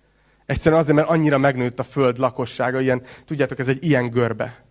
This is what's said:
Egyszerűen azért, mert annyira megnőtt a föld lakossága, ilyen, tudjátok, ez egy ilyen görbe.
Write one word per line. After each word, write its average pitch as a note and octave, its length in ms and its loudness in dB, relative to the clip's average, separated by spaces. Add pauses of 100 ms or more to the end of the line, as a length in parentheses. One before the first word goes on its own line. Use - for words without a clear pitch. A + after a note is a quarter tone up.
(460)
Egyszerűen D#3+ 340 2
azért, D3 160 2
mert D3+ 120 2
annyira D3+ 300 2
megnőtt B2+ 400 0
a B2+ 60 -4
föld B2 340 0
lakossága, B2+ 640 -2
ilyen, B2+ 220 0 (220)
tudjátok, C3+ 340 -4
ez C3 100 -4
egy C3+ 160 0
ilyen B2 260 2
görbe. A#2 600 -4